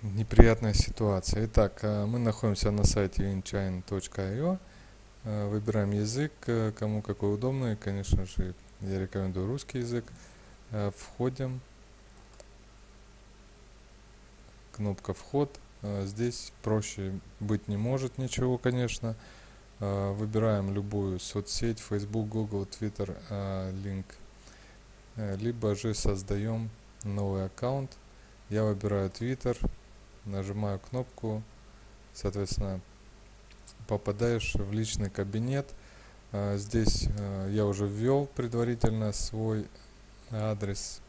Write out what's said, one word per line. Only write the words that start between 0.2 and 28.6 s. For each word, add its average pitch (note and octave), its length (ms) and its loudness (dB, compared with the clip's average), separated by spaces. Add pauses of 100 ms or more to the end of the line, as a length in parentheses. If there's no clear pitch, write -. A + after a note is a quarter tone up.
ситуация. G#2 720 2
Итак, A2 360 4
э, G#2 220 0
мы A2+ 140 -2
находимся A2 540 2
на G#2 100 2
сайте G2 400 4
winchain F#2+ 600 -2
точка G2 400 -6
ай G2 180 -4
о. F3+ 180 0 (640)
Э, G#2 240 -2
выбираем G#2+ 460 0
язык, A2 400 0 (160)
э, A2+ 240 2
кому G#2+ 280 -2
какой G#2 320 0
удобный. B2 440 0
Конечно G2 500 0
же, F#2 300 -2 (240)
я F#2+ 180 -2
рекомендую F#2+ 480 -2
русский C3+ 320 -4
язык. A#2+ 260 -2 (680)
Э, G#2 260 0
входим. B2+ 600 -4 (3000)
Кнопка G2 420 -4
"Вход". - 460 -2 (220)
Э, G2+ 240 -2
здесь A2+ 460 -4 (120)
проще G2 560 -2 (180)
быть G#2 300 -2
не G#2 80 -2
может B2 420 -2
ничего, B2+ 400 0
конечно. A#2+ 560 0 (640)
Э, G2 320 0
выбираем G#2+ 640 2
любую G2+ 460 -2
соцсеть, A2+ 580 -2
Facebook, G#2+ 500 -2
Google, G#2+ 360 -2
Twitter, G2+ 520 -6 (140)
э, G2 400 -4 (140)
link. F#2+ 200 -4 (1120)
Э, G#2 200 -4
либо A2 400 0
же A2 180 -2
создаем G#2 720 0 (360)
новый G2 420 -2
аккаунт. C3+ 500 -4 (540)
Я G#2+ 140 2